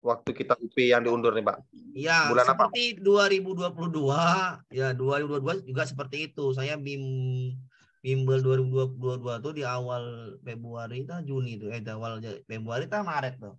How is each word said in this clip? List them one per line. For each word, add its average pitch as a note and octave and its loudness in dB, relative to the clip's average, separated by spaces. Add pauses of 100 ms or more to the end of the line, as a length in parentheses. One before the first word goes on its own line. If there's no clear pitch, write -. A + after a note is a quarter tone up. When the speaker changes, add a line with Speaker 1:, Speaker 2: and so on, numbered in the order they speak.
Speaker 1:
waktu A#2+ -2
kita B2 2
U A#2+ -10
P B2 4
yang A#2+ 6
diundur A#2 4
nih, G#2+ 0
Pak? G2+ 0 (360)
Speaker 2:
Iya, D3+ 2
Speaker 1:
Bulan B2 6
apa? - 4 (160)
Speaker 2:
seperti A#3+ -2
dua G3+ 6
ribu F#3+ 2
dua F3 -2
puluh E3+ -4
dua, D3 2 (500)
ya C3 0
dua C3 0
ribu D3 -2
dua C#3 0
puluh E3 0
dua F#3+ -4
juga C3 -2
seperti C#3 -8
itu. C#3 0
Saya C3 -2
bim-, C3 -4 (480)
bimbel C3 2
dua C3 4
ribu C3 2
dua C3 2
puluh B2+ -4
dua A#2+ -4
tuh C#3+ -6
di D3 -6
awal B2 -6
Februari, A#2 -10
tah E3+ -8
Juni B2+ -4
tuh, G#2 -8
eh, A#2 -8
di A2 -8
awal A2+ -8
Ja-, A2 -10
Februari, A#2 -6
tah G#3 -4
Maret C3+ -4
tuh. G#2 -16